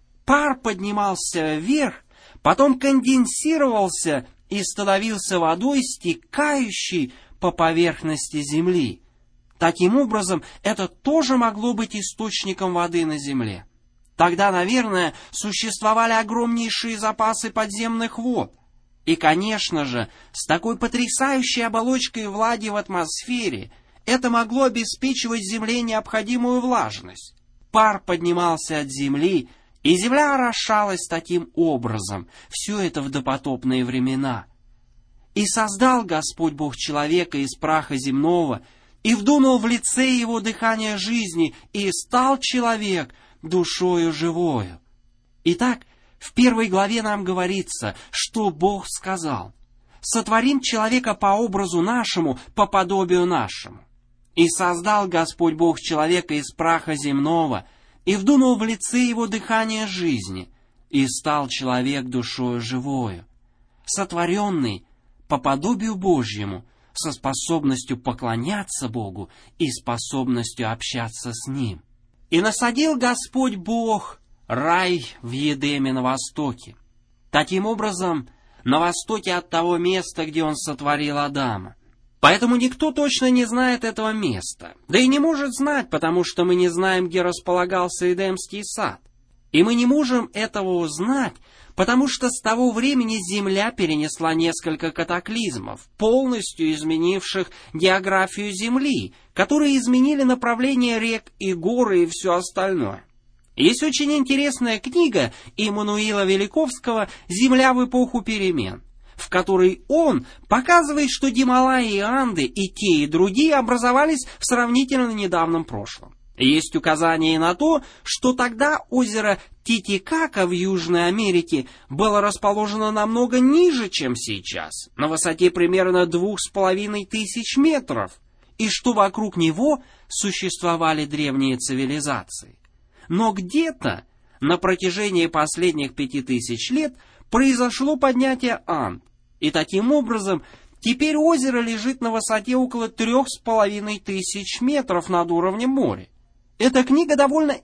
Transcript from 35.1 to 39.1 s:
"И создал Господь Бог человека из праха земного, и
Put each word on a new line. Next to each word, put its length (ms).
"И 100
создал 600
Господь 500
Бог 200
человека 600
из 180
праха 420
земного, 640
и 120